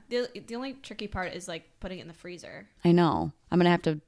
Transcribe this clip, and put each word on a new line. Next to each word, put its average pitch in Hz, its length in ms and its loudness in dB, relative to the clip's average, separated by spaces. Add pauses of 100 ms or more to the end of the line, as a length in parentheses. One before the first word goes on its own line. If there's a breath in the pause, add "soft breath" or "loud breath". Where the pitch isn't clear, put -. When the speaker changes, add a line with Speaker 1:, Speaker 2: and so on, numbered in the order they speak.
Speaker 1:
The, 247 200 -4 (180)
the 233 80 -12
only 262 200 -10
tricky 208 340 -14
part 185 260 -6
is, 175 140 -12
like, 165 200 -12 (120)
putting 185 180 -10
it - 40 -14
in 165 60 -18
the 165 60 -18
freezer. 175 540 -18 (160)
Speaker 2:
I 170 80 6
know. 156 400 4 (180)
I'm 170 80 2
gonna 175 120 8
have 170 120 4
to, 156 260 -2